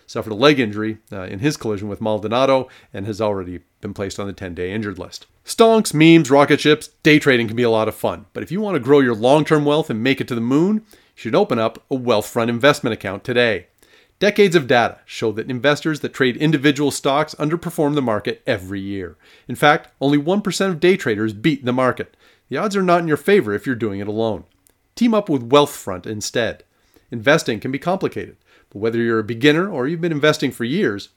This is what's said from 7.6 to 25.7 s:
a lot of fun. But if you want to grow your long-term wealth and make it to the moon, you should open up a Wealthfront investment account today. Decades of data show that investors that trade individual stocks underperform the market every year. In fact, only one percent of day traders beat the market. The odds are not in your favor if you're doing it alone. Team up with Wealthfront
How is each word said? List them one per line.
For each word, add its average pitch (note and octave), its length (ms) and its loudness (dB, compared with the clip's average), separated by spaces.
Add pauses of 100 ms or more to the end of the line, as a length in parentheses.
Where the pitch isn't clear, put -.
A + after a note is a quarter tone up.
a A#2+ 60 2
lot A2 200 0
of G#2 60 -8
fun. F#2 360 -6
But A2 120 -10
if G2+ 80 -12
you F#3+ 100 -4
want G3+ 140 -4
to C3+ 60 -2
grow C#3 180 6
your B2 160 2
long-term D3 500 2
wealth D3 240 0
and A2 120 -4
make C3 200 0
it A2+ 80 -6
to C3 60 -4
the A#2 60 -4
moon, E3 440 0
you - 140 -20 (160)
should A#2 200 -6
open E3 240 0
up A2+ 320 -4
a C#3 40 -2
Wealthfront A#2 520 -2
investment A#2+ 460 0
account G2+ 320 -8
today. A#2+ 420 0 (520)
Decades G3 360 4
of C#3+ 120 4
data A#2 360 2
show - 280 -4
that G#2+ 180 -8
investors C#3+ 520 -2
that - 120 -8
trade B2 240 0
individual D3 540 2
stocks D3 480 -2
underperform D#3 560 -2
the C#3+ 80 0
market G#2 420 -4
every G2 340 -4
year. G2 380 -10 (300)
In B2 80 -8
fact, D3+ 440 2
only D3 200 2
one F#3 240 -2
percent F#3+ 280 -2
of D#3+ 80 -6
day F3 160 4
traders A2 380 -2
beat A#2+ 320 -2
the B2 80 0
market. B2+ 420 -2 (340)
The B2+ 80 -6
odds G3 180 -4
are G3 80 0
not F3 180 4
in E3+ 60 -4
your D3+ 100 2
favor D3 380 2
if G#2 100 -6
you're C3 100 -2
doing G#2+ 240 -4
it G2+ 80 -6
alone. G#2 360 -4 (500)
Team A#3 220 2
up G#3 120 0
with B2 220 -2
Wealthfront A#2+ 560 2